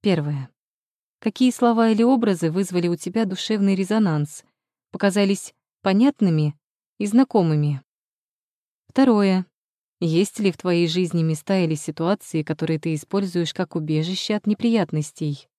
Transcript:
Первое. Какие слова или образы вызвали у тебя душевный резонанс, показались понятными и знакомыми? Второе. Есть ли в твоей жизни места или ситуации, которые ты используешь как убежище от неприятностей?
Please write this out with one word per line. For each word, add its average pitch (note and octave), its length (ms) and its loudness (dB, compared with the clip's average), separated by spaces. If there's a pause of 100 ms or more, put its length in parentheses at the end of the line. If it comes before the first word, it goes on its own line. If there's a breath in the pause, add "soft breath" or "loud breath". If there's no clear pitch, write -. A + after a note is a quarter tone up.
Первое. D3 480 -2 (680)
Какие B3 320 0
слова A3+ 380 2
или A3 140 2
образы G#3+ 480 2
вызвали F3+ 360 -2
у F3 80 0
тебя G3 300 -4
душевный G3 500 0
резонанс, F#3 680 0 (480)
показались G3 640 0 (280)
понятными F#3+ 760 2 (440)
и G#3 60 -4
знакомыми? E3 760 2 (1040)
Второе. G3+ 580 2 (560)
Есть E3+ 380 0
ли G3 120 0
в - 60 -10
твоей F3 300 0
жизни E3+ 360 0
места D#3+ 360 -2
или D#3+ 160 0
ситуации, D#3+ 680 -4
которые D#3+ 340 -4
ты D#3+ 160 -4
используешь F3 600 -4
как - 220 -6
убежище D#3+ 600 -4
от G#3 100 -6
неприятностей? E3+ 1000 -2 (120)